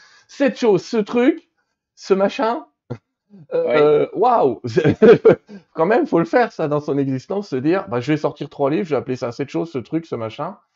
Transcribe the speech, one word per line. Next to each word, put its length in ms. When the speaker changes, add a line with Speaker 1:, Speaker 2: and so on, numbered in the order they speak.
Speaker 1:
cette 300
chose, 240
ce 140
truc, 540
ce 200
machin, 500
euh, 140
Speaker 2:
Oui. 100
Speaker 1:
euh, 380
waouh ! 500
<laughs> 1080
Quand 120
même, 200
faut 140
le 40
faire, 280
ça, 160
dans 100
son 200
existence, 500
se 80
dire, 320
bah, 100
je 140
vais 40
sortir 320
trois 220
livres, 140
je 60
vais 60
appeler 200
ça 160
cette 160
chose, 240
ce 60
truc, 280
ce 80
machin 440